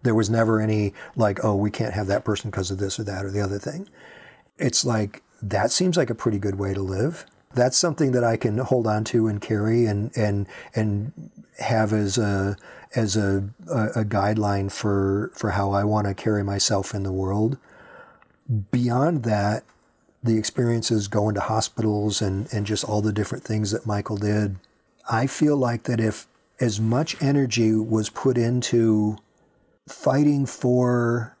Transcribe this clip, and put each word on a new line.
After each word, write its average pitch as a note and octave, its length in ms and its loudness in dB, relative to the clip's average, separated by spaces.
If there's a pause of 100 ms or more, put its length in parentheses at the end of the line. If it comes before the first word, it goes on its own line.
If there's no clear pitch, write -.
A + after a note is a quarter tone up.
There A#2 120 2
was G#2+ 160 2
never A2+ 300 4
any, G#2+ 340 0 (220)
like, G#2 280 0
"Oh, G#2 120 2
we G#2 140 2
can't A2 240 -4
have G#2 120 -2
that G2 180 0
person G#2 260 -4
'cause F#2+ 200 -4
of F#2+ 80 -6
this G2 200 -4
or A2+ 60 -6
that G2 200 -6
or G2 60 -6
the G2+ 100 -2
other G2+ 180 -2
thing." F3+ 300 -8 (680)
It's - 280 -2
like, A2 380 -2 (200)
that G2 300 0
seems F3+ 240 2
like D3 140 2
a A#2 40 -2
pretty G#2+ 240 0
good G2 200 -2
way G2 160 -2
to G2 80 -4
live. G2 440 -4 (280)
That's B2 220 4
something D3 360 2
that B2 120 4
I A2+ 120 2
can A2 220 0
hold B2+ 280 2
on G#2+ 180 0
to A2+ 220 2
and G#2 140 -2
carry A2 460 0
and, G#2 300 -2
and, G2+ 300 0 (280)
and G#2+ 560 -4 (280)
have A2 340 0
as G2+ 240 0
a, G2+ 400 0 (380)
as G#2+ 220 0
a, G2 320 0 (200)
a, A2 320 -2
a G#2+ 40 0
guideline G2+ 680 0
for, G2 640 0
for G#2+ 160 -2
how G2 220 0
I G2 120 2
wanna G#2 300 0
carry G#2 300 0
myself G2+ 500 -2
in G2+ 80 -4
the F#2+ 100 -4
world. G2+ 460 0 (1120)
Beyond B2+ 540 2
that, G#2+ 400 0 (580)
the A2+ 140 2
experiences A2 720 0
going G#2 260 0
to G2+ 60 -4
hospitals G#2+ 840 -2
and, G2 300 -2
and G#2 140 -2
just G#2 180 -2
all G#2+ 180 0
the G#2+ 100 0
different G#2 320 -4
things G#2+ 280 -2
that A2+ 140 -4
Michael G#2 300 -2
did, G#2 400 0 (540)
I A#2+ 160 2
feel D3 300 2
like A#2+ 280 0
that A2+ 160 0
if A2 260 -2 (340)
as A2+ 180 0
much A#2+ 440 0
energy B2 520 2
was A2 360 0
put C3 260 0
into A2+ 800 2 (720)
fighting C#3+ 580 2
for B2 960 0